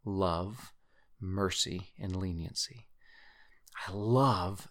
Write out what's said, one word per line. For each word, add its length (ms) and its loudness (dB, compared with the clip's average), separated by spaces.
love, 720 0
mercy, 760 -2
and 160 -4
leniency? 720 -4
I 60 -6
love 760 4